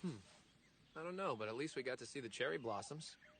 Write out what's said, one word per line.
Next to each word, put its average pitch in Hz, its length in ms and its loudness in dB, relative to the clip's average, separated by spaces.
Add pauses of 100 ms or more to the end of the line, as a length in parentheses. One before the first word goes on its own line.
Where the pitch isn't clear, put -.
Hmm. 160 140 0 (800)
I 156 60 -6
don't 180 140 -2
know, 185 220 2
but 107 100 2
at 110 80 0
least 151 200 0
we 135 60 2
got 127 160 2
to 120 80 -6
see 139 140 -4
the 120 80 -4
cherry 139 300 4
blossoms. 123 580 -2 (240)